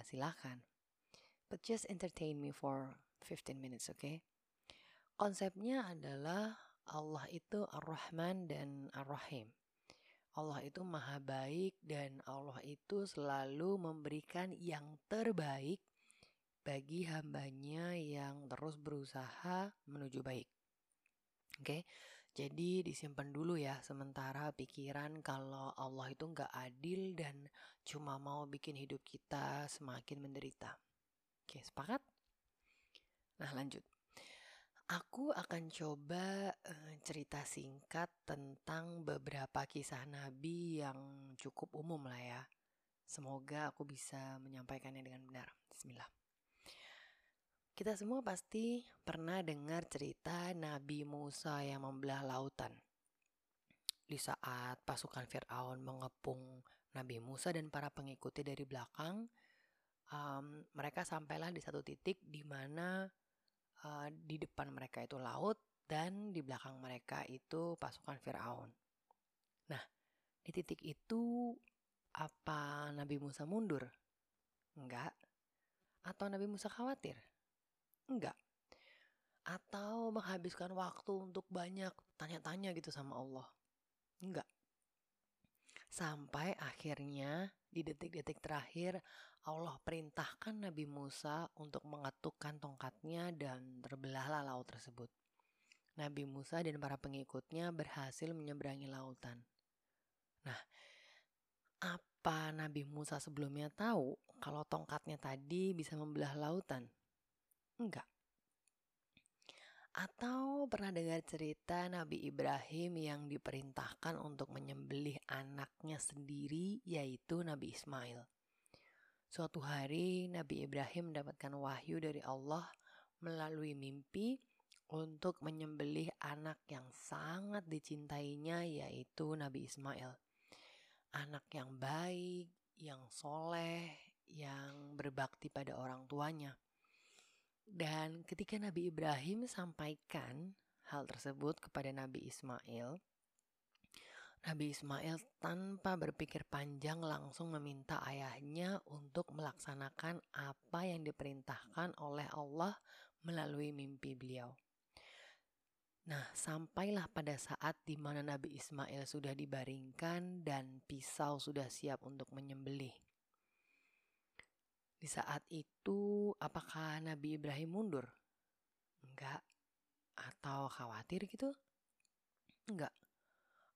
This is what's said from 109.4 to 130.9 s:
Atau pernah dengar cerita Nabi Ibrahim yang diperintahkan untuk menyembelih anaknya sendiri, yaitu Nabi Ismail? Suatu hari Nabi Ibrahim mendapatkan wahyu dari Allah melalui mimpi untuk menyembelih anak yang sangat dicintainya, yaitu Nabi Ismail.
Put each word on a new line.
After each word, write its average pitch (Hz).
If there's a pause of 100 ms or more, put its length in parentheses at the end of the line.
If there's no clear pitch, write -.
Atau 262
pernah 196
dengar 165
cerita 156
Nabi 160
Ibrahim 139
yang 151
diperintahkan 139
untuk 139
menyembelih 139 (100)
anaknya 139
sendiri, 147
yaitu 160
Nabi 147
Ismail? 123 (1080)
Suatu 160
hari 165
Nabi 160
Ibrahim 143
mendapatkan 143
wahyu 139
dari 151
Allah 139 (560)
melalui 156
mimpi 143 (560)
untuk 160
menyembelih 156
anak 151
yang 131
sangat 180
dicintainya, 147
yaitu 151
Nabi 139
Ismail. 127 (1040)